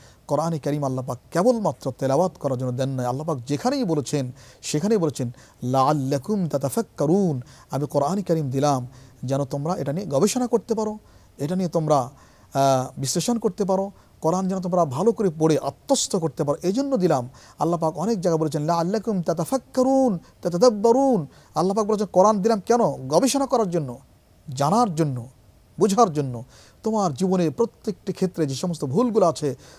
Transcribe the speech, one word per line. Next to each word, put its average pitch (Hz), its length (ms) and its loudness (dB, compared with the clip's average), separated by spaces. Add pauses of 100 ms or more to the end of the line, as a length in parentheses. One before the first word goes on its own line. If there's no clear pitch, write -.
(260)
কোরআনে 156 320 -2
কারীম 147 260 -2
আল্লাহ 131 200 -4
পাক 131 140 -8 (120)
কেবলমাত্র 190 680 0
তেলাওয়াত 143 420 2
করার 131 180 -2
জন্য 127 140 -4
দেন 131 160 -2
নাই। 127 180 -4
আল্লাহ 131 200 -4
পাক 156 200 -4
যেখানেই 240 380 -2
বলেছেন, 147 480 -2 (300)
সেখানেই 202 360 0
বলেছেন, 143 320 -2 (320)
"লাআল্লাকুম 139 840 0
তাতাফাক্কারুন", 147 920 0 (280)
আমি 143 160 -4
কোরআনে 156 360 -2
কারীম 160 280 -2
দিলাম 135 360 0 (380)
যেন 135 200 -2
তোমরা 147 320 -4
এটা 139 160 -6
নিয়ে 185 140 -6
গবেষণা 214 400 0
করতে 226 280 -2
পারো, 214 240 -4 (400)
এটা 151 180 -4
নিয়ে 185 120 -2
তোমরা, 151 300 2
আহ, 131 1040 -2
বিশ্লেষণ 180 380 -2
করতে 214 260 -2
পারো, 190 260 -2 (300)
কোরআন 180 280 0
যেন 190 120 -2
তোমরা 180 240 2
ভালো 160 280 0
করে 202 260 0
পড়ে 156 200 4
আত্মস্থ - 580 -2
করতে 165 280 -2
পারো, 147 180 -2
এই 180 100 0
জন্য 269 240 -2
দিলাম। 156 320 0 (300)
আল্লাহ 165 220 -2
পাক 160 180 -2
অনেক 196 220 -2
জায়গায় 165 200 0
বলেছেন, 156 220 -2
"লাআল্লাকুম 175 600 -2
তাতাফাক্কারুন, 254 960 0 (240)
তাতাদাব্বারুন।" 220 840 4 (280)
আল্লাহ 190 220 0
পাক 214 100 0
বলেছেন, 208 260 -2
"কোরআন 202 300 6
দিলাম 220 240 2
কেন? 147 420 2
গবেষণা 254 380 2
করার 226 240 0
জন্য, 139 280 -4 (560)
জানার 175 400 2
জন্য, 135 340 -2 (520)
বোঝার 202 320 4
জন্য। 131 320 -4 (380)
তোমার 208 320 0
জীবনে 180 360 2
প্রত্যেকটি - 640 -4
ক্ষেত্রে 180 340 -2
যে 135 80 -4
সমস্ত 160 300 -4
ভুলগুলো 202 420 2
আছে, 147 280 0 (240)